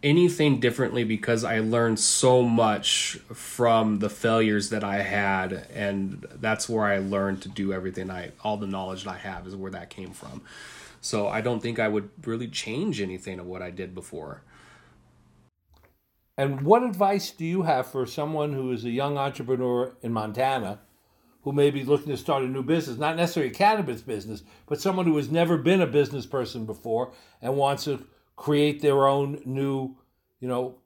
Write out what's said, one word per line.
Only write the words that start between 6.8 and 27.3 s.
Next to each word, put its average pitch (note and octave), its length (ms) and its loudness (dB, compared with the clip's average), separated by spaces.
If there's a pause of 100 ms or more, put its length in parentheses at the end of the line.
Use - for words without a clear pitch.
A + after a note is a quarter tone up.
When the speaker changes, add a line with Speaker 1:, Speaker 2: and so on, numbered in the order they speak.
Speaker 1:
I G2+ 120 2
learned G2 440 -2
to F#2+ 80 -12
do G2 240 -2
everything F#2 360 -6
I, F2+ 220 -10 (100)
all G#2+ 140 -2
the G2+ 100 -6
knowledge F#2+ 380 -6
that G2 60 -8
I F#2 80 -10
have F2+ 280 -12
is F#2 80 -12
where F#2+ 160 -10
that F2 200 -14
came F#2 200 -14
from. - 300 -16 (600)
So G#2 280 -2
I A2 120 -2
don't A#2 200 -2
think A2+ 180 -4
I A2 100 2
would G#2 200 -2 (160)
really A#2 240 -4
change C3+ 520 -4
anything F#2 380 -8
of F2+ 80 -12
what F#2 160 -10
I F2+ 80 -10
did F#2 240 -10
before. D#2 480 -12 (2000)
Speaker 2:
And C#3 240 0
what G#3+ 200 6
advice G3 480 0
do - 140 -10
you F3+ 180 0
have C#3+ 240 2
for B2+ 200 -4
someone D3 480 -4
who C3 180 -4
is A2 120 -6
a A#2+ 60 -4
young C#3 280 -2
entrepreneur B2+ 840 -2
in A#2 120 -4
Montana A2 680 -2 (600)
who C#3 100 -4
may C#3+ 180 6
be C#3 140 -4
looking C#3+ 240 2
to C3+ 80 -4
start C#3 280 0
a B2+ 40 -2
new C3 140 -4
business, C3 360 0
not D#3 180 -2
necessarily E3+ 340 0
a - 40 -14
cannabis G3 460 2
business, G#2+ 420 -8 (240)
but D3 140 -4
someone F#3 260 2
who D#3 100 4
has C#3 140 0
never E3 260 4
been E3 240 4
a E3 60 4
business C#3 380 2
person A#2+ 400 -4
before A2+ 480 -4 (280)